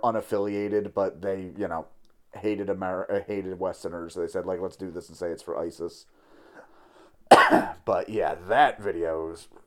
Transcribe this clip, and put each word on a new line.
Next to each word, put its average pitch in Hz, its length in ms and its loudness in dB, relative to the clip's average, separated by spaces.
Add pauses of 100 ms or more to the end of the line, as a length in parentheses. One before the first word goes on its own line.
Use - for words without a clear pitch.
unaffiliated, 104 880 0
but 92 280 0
they, 95 340 -4
you 98 100 -4
know, 82 200 -4 (500)
hated 101 340 -2
Amer-, 92 400 -2
uh, 101 160 0
hated 92 320 -4
Westerners. 85 560 -4
They 85 140 -2
said, 87 180 -4
like, 92 140 -2
"Let's 92 160 -6
do 92 160 -8
this 85 160 -10
and 80 100 -20
say 87 120 -4
it's 80 120 -8
for - 160 -6
isis." 82 480 -8 (1200)
<coughs> - 360 8 (180)
But 95 240 0
yeah, 82 280 0 (100)
that 123 340 4
video 82 520 -2
is - 160 -18 (180)